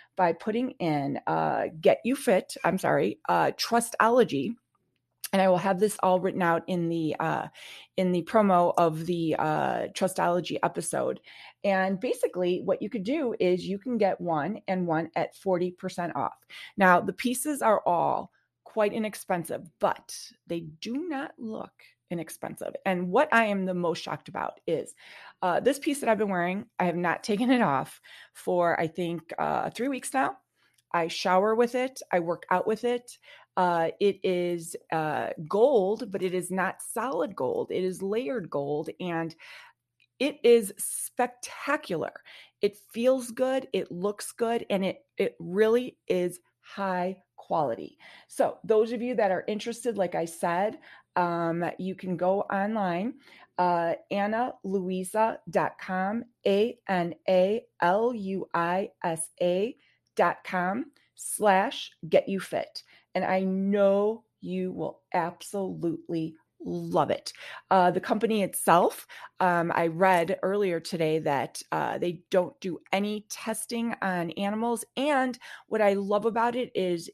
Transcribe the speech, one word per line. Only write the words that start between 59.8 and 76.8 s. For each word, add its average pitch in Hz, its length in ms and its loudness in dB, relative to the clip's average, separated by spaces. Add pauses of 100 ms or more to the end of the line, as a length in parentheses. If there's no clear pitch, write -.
dot 175 280 2
com 190 420 -2 (300)
slash 202 760 0 (160)
get - 200 4
you 190 120 -2
fit. - 420 -8 (340)
And 185 80 -2
I 190 160 0
know 196 840 2 (160)
you 185 320 -6
will - 300 -8 (100)
absolutely 170 1200 -4 (320)
love 170 440 0
it. - 200 -4 (400)
Uh, 180 200 6
the 180 100 0
company 220 420 0
itself, 185 640 4 (320)
um, 175 360 2
I 170 140 2
read 180 540 4
earlier 190 380 0
today 160 380 0
that, 143 420 -2 (120)
uh, 156 260 -2
they 175 320 -4
don't 180 300 0
do 180 180 -6 (120)
any 208 380 -2
testing 226 720 -6
on 180 300 -2
animals. 220 520 -4 (140)
And 262 420 0 (300)
what 214 140 0
I 202 100 6
love 202 320 0
about 233 320 0
it 254 180 -4
is 175 400 -2